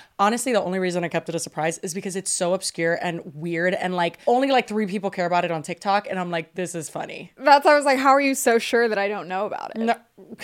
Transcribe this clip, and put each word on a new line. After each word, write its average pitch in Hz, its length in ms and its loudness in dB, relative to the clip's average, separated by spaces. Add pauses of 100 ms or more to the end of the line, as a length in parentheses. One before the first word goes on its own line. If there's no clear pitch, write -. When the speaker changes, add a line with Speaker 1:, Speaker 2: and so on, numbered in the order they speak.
(180)
Speaker 1:
Honestly, 233 340 2
the 202 100 2
only 180 160 -2
reason 180 260 -2
I 170 40 -4
kept 170 220 -4
it 165 40 -6
a 165 40 -4
surprise 156 400 -4
is 170 160 -8
because 185 220 -8
it's 190 140 -6
so 180 220 0
obscure 170 480 -2
and 170 220 -4 (120)
weird, 170 380 0
and, 180 240 -2
like, 170 300 -2
only, 254 240 4
like, 247 180 2
three 214 180 -2
people 190 240 -6
care 185 160 -4
about 175 200 2
it 170 40 -4
on 160 120 -4
TikTok, 196 480 -2
and 190 80 -4
I'm 180 120 -4
like, 165 240 -6
"This 180 200 -6
is 160 160 -8
funny." - 480 -12
Speaker 2:
That's 285 260 6
why 311 80 8
I 294 40 8
was 285 100 0
like, 269 120 4
"How 269 120 4
are 277 100 6
you 269 140 2
so 233 240 4
sure 233 320 2
that 208 80 0
I 202 100 0
don't 196 200 -6
know 190 180 -4
about - 280 -8
it?" - 60 -6
Speaker 1:
No, 226 140 0 (500)